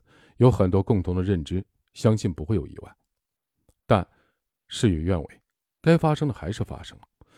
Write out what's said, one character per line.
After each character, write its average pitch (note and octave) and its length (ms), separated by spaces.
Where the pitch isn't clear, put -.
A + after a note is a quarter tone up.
有 B2 120
很 F#2 220
多 G2 100
共 G2 220
同 F2+ 120
的 F#2 60
认 F2+ 220
知， F2+ 200
相 A2 240
信 G2 160
不 - 100
会 A2 120
有 D2+ 100
意 - 140
外。 - 160
但 G2 200
事 - 220
与 D#2+ 140
愿 F2+ 180
违， - 200
该 E3 140
发 D#3 200
生 D3+ 120
的 B2+ 60
还 E2 180
是 - 120
发 - 180
生 - 160
了。 - 100